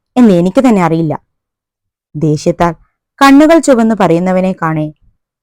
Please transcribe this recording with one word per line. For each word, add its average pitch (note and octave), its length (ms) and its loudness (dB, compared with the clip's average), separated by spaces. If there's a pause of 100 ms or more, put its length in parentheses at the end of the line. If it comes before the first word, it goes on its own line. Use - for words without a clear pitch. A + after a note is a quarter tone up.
(160)
എന്ന് A#3 180 4
എനിക്ക് F#3+ 340 0
തന്നെ G3+ 140 0
അറിയില്ല. E3 400 -4 (920)
ദേഷ്യത്താൽ D#3+ 580 -4 (480)
കണ്ണുകൾ D4 360 4
ചുവന്ന് A3+ 420 0
പറയുന്നവനെ F#3 520 -2
കാണേ D#3 400 -6 (500)